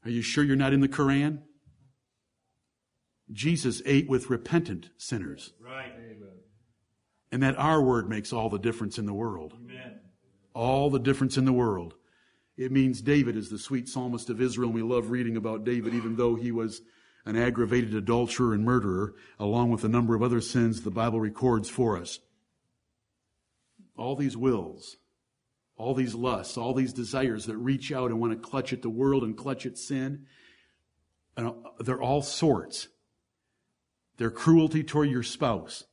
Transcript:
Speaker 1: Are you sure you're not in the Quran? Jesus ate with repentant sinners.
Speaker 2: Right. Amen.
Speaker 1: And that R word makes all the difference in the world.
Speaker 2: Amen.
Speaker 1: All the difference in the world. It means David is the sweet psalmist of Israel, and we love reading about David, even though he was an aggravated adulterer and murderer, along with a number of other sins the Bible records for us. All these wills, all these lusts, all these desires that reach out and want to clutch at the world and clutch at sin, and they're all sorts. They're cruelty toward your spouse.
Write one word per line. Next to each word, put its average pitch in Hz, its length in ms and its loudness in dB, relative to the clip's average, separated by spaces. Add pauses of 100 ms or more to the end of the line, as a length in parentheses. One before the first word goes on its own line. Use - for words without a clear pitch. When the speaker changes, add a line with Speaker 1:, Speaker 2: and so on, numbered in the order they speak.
Speaker 1:
Are 117 80 -4
you 117 100 0
sure 147 220 2
you're 135 140 2
not 135 160 4
in 139 80 6
the 135 80 4
Quran? 143 540 0 (1900)
Jesus 127 540 0
ate 139 240 4
with 127 200 0
repentant 120 680 -2
sinners. 82 640 -8
Speaker 2:
Right. 127 340 -14
Amen. 107 340 -20 (1000)
Speaker 1:
And 127 120 0
that 131 160 0
R 156 200 4
word 120 300 4
makes 107 240 -6
all 110 160 -2
the 101 80 -4
difference 113 400 -2
in 107 80 -4
the 101 80 -4
world. 95 400 -6
Speaker 2:
Amen. 123 460 -18 (560)
Speaker 1:
All 131 340 2
the 135 80 2
difference 135 400 2
in 131 80 4
the 131 80 6
world. 101 400 2 (640)
It 131 140 -4
means 131 300 4
David 117 360 2
is 104 140 -8
the 104 80 -8
sweet 123 280 -4
psalmist 123 440 -6
of 110 100 -2
Israel, 123 280 0
and 113 60 -2
we 113 60 0
love 117 300 0
reading 117 260 -2
about 107 260 -4
David, 117 300 -2
even 113 220 -2
though 120 180 4
he 117 180 -2
was 110 300 -4 (440)
an 110 100 -4
aggravated 117 580 2
adulterer 117 640 2
and 107 100 2
murderer, 104 480 0 (260)
along 117 300 2
with 117 140 2
a 110 60 2
number 117 260 4
of 110 80 2
other 120 180 2
sins 117 400 2
the 107 80 -4
Bible 113 300 0
records 110 500 2
for 113 280 0
us. - 220 -10 (1800)
All 127 200 -4
these 131 200 -2
wills, 113 640 -2 (800)
all 120 160 -2
these 123 220 0
lusts, 117 420 -4
all 123 160 -4
these 131 200 0
desires 120 520 -2
that 110 120 -6
reach 135 340 -2
out 127 180 -2
and 113 100 -2
want 117 140 0
to 113 160 -10
clutch 131 240 -4
at - 80 -8
the 117 80 -4
world 131 340 2
and 110 140 -4
clutch 131 300 -6
at 120 100 -10
sin, 139 480 -6 (1120)
and 120 160 -4 (260)
they're 127 220 -4
all 135 220 2
sorts. - 640 0 (1300)
They're 113 140 -2
cruelty 156 520 6
toward 147 260 2
your 123 140 -2
spouse. - 680 -4